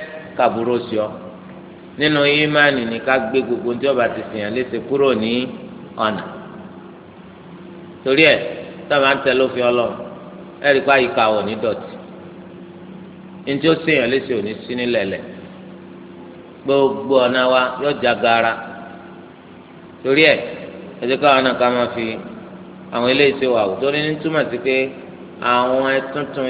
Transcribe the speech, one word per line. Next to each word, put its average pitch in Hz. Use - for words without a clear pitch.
kaburú 117
sí 110
ọ. 107
Nínú 147
ìmánì 147
ni 113
ká 131
gbé 120
gbogbo 117
tí 131
ó 139
bá 120
ti 104
ṣèyàn 104
léṣe 123
kúrò 135
ní 110
ọ̀nà. 107
Torí 139
ẹ̀, 147
tá 147
a -
máa 135
ń -
tẹ 135
lófin 123
Ọlọ́run, 120
ẹ 143
rí 135
i -
pé 139
àyíká 123
wọ̀ 107
ní 107
dọ̀tí. 107
Ní 139
tí 147
ó 160
ṣèyàn 151
léṣe 135
ò 107
ní 107
sí -
nílẹ̀ 120
lẹ̀. 92
Gbogbo 135
ọ̀nà 127
wa 127
yóò 143
já 120
gaara. 113
Torí 139
ẹ̀, 143
ẹ 120
jẹ́ 131
káwọn 135
náà 127
ká 123
máa 123
fi 113
àwọn 120
eléyìí 139
ṣe 131
wà 117
wò. 95
Torí 143
ní 156
túmọ̀ 156
sí 120
pé 131
àwọn 127
ẹtúntún 135